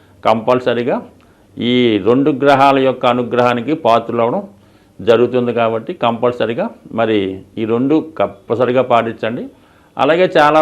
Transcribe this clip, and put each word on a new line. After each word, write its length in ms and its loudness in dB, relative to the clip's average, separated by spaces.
కంపల్సరీగా 720 0
ఈ 20 2
రెండు 220 2
గ్రహాల 360 4
యొక్క 160 -2
అనుగ్రహానికి 600 0
పాత్రలవడం 560 0
జరుగుతుంది. 500 2
కాబట్టి 340 -4
కంపల్సరీగా 600 -2
మరి 200 2
ఈ 40 -4
రెండు 240 0
కంపల్సరీగా 720 -2
పాటించండి. 520 -2
అలాగే 240 2
చాలా 240 4